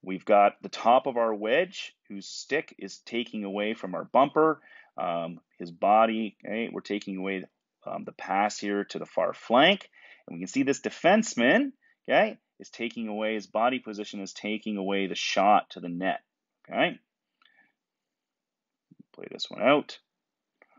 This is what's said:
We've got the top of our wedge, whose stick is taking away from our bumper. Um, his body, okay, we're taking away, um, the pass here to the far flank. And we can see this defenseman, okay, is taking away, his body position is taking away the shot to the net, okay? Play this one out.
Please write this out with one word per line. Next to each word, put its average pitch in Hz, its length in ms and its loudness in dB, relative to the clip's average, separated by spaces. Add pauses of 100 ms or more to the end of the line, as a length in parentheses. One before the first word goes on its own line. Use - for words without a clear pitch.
We've 92 240 -8
got 101 340 6
the 101 80 -12
top 123 380 2
of 123 100 -4
our 113 180 0
wedge, 135 600 -2 (160)
whose 98 160 -14
stick - 520 -6
is 98 200 -14
taking 117 460 -8
away 104 280 -4
from 92 220 -8
our 85 100 -6
bumper. 147 560 2 (380)
Um, 85 420 -4 (180)
his 87 120 -12
body, 107 760 2
okay, 110 260 -6
we're 95 120 -10
taking 101 340 -6
away, 95 280 -4 (420)
um, 95 180 -8
the - 80 -12
pass 101 460 -2
here 101 260 -4
to - 140 -10
the 85 80 -8
far - 260 -2
flank. 160 560 2 (380)
And 82 100 -12
we 85 40 -10
can 92 80 -8
see 135 160 -2
this 135 180 -2
defenseman, 190 920 2 (340)
okay, 190 300 2 (240)
is - 100 -20
taking 117 360 -8
away, 107 280 -4
his 101 120 -6
body 123 320 0
position 104 420 -10
is 95 120 -10
taking 107 440 -6
away 98 300 -2
the 87 80 -6
shot 98 560 2
to 90 100 -14
the 87 80 -8
net, 87 320 -2 (480)
okay? 143 300 -2 (2250)
Play - 160 -16
this - 180 -10
one - 140 -8
out. 139 360 2 (800)